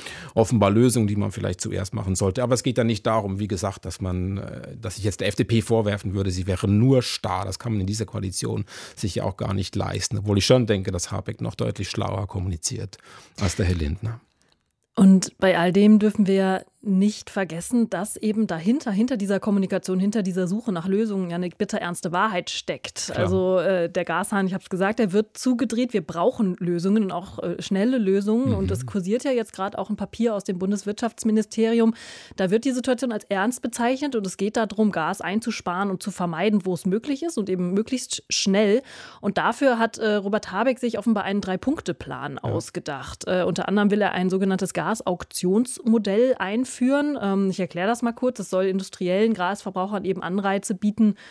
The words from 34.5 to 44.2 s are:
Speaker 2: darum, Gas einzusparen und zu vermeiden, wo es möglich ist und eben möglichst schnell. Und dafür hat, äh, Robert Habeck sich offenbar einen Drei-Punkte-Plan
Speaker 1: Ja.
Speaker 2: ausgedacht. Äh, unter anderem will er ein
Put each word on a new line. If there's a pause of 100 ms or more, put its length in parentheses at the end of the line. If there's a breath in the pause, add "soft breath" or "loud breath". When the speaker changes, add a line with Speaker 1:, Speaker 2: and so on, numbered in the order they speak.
Speaker 2:
darum,
Gas
einzusparen
und
zu
vermeiden,
wo
es
möglich
ist
und
eben
möglichst
schnell. (400 loud breath)
Und
dafür
hat,
äh,
Robert
Habeck
sich
offenbar
einen
Drei-Punkte-Plan
Speaker 1:
Ja.
Speaker 2:
ausgedacht.
Äh,
unter
anderem
will
er
ein